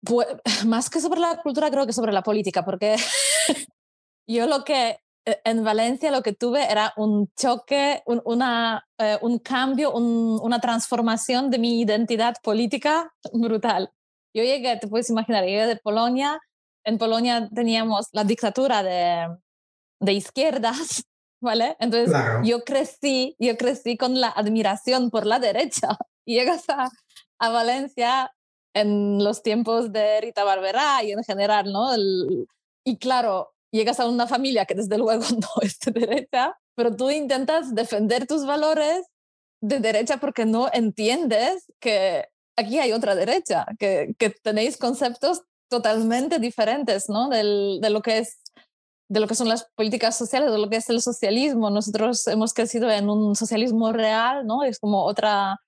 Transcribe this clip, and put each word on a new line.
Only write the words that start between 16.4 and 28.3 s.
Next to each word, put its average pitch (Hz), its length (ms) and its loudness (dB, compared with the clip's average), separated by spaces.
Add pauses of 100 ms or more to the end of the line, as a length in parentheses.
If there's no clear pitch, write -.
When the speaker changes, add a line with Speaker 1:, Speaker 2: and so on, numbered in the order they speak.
Speaker 1:
En 220 140 0
Polonia 226 560 0
teníamos 226 580 0
la 214 140 -2
dictadura 233 580 0
de, 175 540 -2 (640)
de 202 120 2
izquierdas, 254 920 -2 (180)
<laughs> - 180 -20
¿vale? 226 380 0
Entonces, 233 300 2
Speaker 2:
Claro. 120 340 2
Speaker 1:
yo 233 200 2
crecí, 269 760 -2
yo 233 180 2
crecí 240 380 -2
con 254 240 0
la 240 100 2
admiración 220 800 0
por 214 160 -2
la 226 140 2
derecha. 240 640 -2
<laughs> - 40 -12 (180)
Y 233 100 -2
llegas 254 340 0
a, 269 200 0 (480)
a 226 120 2
Valencia 247 840 0 (400)